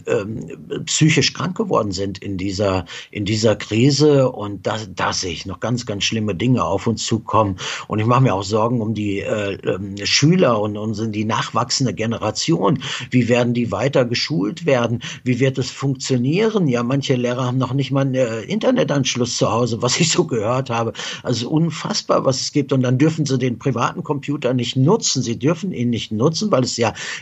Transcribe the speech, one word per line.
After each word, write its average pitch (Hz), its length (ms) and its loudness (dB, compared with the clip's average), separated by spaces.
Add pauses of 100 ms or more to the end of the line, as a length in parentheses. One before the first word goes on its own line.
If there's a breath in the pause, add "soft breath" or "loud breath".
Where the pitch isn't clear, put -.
ähm, 110 760 -6
psychisch - 480 4
krank 170 240 -4
geworden 113 340 0
sind 98 280 -4
in 98 180 -8
dieser, 95 480 0 (260 loud breath)
in 104 140 -4
dieser 107 320 2
Krise. 135 720 4
Und 101 360 -8
da, 110 100 -2 (180)
da 98 180 -2
sehe 92 200 -4
ich 76 120 -10
noch 92 140 -10
ganz, 123 280 -4
ganz 104 180 -4
schlimme 107 320 -2
Dinge 113 260 2
auf 90 240 -2
uns 110 180 -2
zukommen. - 280 -4 (560 loud breath)
Und 107 100 -2
ich 107 60 0
mache 123 160 4
mir 117 140 4
auch 95 80 -2
Sorgen 110 400 0
um 110 100 -2
die, 101 280 -2
äh, 104 340 -2 (120)
ähm, 98 380 -4
Schüler 143 560 4
und, 104 160 -2
und 110 360 -4
die 107 120 -2
nachwachsende 113 720 0
Generation. 117 880 0 (280 loud breath)
Wie 123 180 4
werden 120 260 4
die 117 180 -2
weiter 131 320 2
geschult 165 600 -2
werden? 120 360 2 (220 loud breath)
Wie 123 160 2
wird 135 160 2
es 127 140 -2
funktionieren? 143 1000 0
Ja, 120 140 2
manche 135 320 0
Lehrer 123 320 0
haben 123 100 0
noch 127 160 0
nicht 135 180 0
mal 135 120 2
einen, 135 140 0
äh, 113 260 0
Internetanschluss 143 960 0
zu 95 120 2
Hause, 113 300 0
was 123 180 0
ich 165 120 4
so - 140 2
gehört 123 440 -2
habe. 117 240 -2 (300 loud breath)
Also 120 260 -2
unfassbar, 165 800 0
was 131 160 0
es - 100 -6
gibt. 139 200 0
Und 131 100 4
dann 123 160 2
dürfen 156 260 4
sie 131 140 0
den 120 200 -2
privaten 135 440 -2
Computer 143 500 -2
nicht 123 240 0
nutzen. 143 460 4
Sie 107 160 -2
dürfen 170 340 0
ihn 120 160 -2
nicht 110 240 -2
nutzen, 160 380 2
weil 131 140 4
es - 120 -4
ja 113 160 2 (300 loud breath)